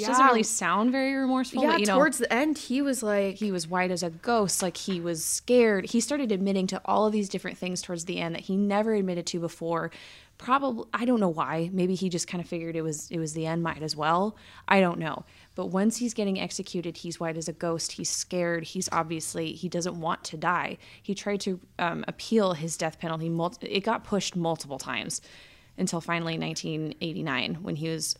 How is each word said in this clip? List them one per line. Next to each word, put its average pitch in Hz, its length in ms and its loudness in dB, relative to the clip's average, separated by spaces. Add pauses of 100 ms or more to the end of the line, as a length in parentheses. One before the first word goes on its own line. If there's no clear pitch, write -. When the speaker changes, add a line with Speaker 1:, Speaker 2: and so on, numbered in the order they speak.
Speaker 1:
doesn't 254 180 6
Speaker 2:
Yeah. 269 60 10
Speaker 1:
really 226 140 6
sound 208 500 2
very 269 220 2
remorseful, 254 480 0
Speaker 2:
Yeah, 302 80 6
Speaker 1:
but, 330 100 4
you 208 60 2
know, 202 80 4
Speaker 2:
towards 269 240 6
the 240 120 0
end, 285 260 2
he 254 240 0
was 277 220 0
like 202 320 2
Speaker 1:
he 208 160 -2
was 170 160 -2
white 180 240 2
as 175 120 -2
a 175 60 0
ghost. 202 520 0
Like, 180 160 -2
he 185 240 -2
was 170 240 -2
scared. 226 640 4
He 233 80 4
started 277 320 0
admitting 196 360 2
to 190 180 -4
all 196 220 4
of 214 40 2
these 208 160 0
different 180 300 -6
things 180 240 -4
towards 170 240 -6
the 180 160 -4
end 165 140 -4
that - 80 -8
he 190 120 -2
never 202 380 2
admitted 185 340 0
to 180 140 -4
before, 165 500 -4 (460)
probably, 262 560 0
I 233 120 -2
don't 240 160 4
know 190 80 4
why. 160 420 0
Maybe 185 240 2
he 185 140 0
just 170 180 -2
kinda 175 180 -6
figured 165 300 -6
it 160 60 -2
was, 156 280 -4
it 170 100 -4
was 156 140 -2
the 160 120 -4
end, 165 180 0
might 160 180 -4
as 156 140 -4
well. 170 400 2 (320)
I 196 140 8
don't 175 180 4
know. 160 240 -4 (320)
But 185 120 -4
once 196 300 2
he's 240 160 -2
getting 196 260 0
executed, 175 580 -6
he's 170 220 -10
white 165 180 -2
as 160 100 -6
a 165 60 -6
ghost. 165 400 -2
He's - 160 -4
scared. 170 560 -2
He's 185 260 -4
obviously, 165 600 -2
he 170 160 -6
doesn't 175 300 -4
want 165 260 -2
to - 120 -8
die. 165 400 -2 (240)
He 196 140 -4
tried 202 260 -4
to, 185 200 -4 (180)
um, 165 280 -2
appeal 196 460 2
his 160 220 -4
death 160 240 -4
penalty. 165 300 -4
Mul-, 165 320 0
it - 240 -2
got 226 180 0
pushed - 320 0
multiple 160 420 -2
times - 440 -6 (560)
until 180 240 0
finally 165 360 -2
nineteen 160 640 -4
eighty-nine 160 540 -2
when 175 200 -4
he 156 140 -4
was, 160 300 -4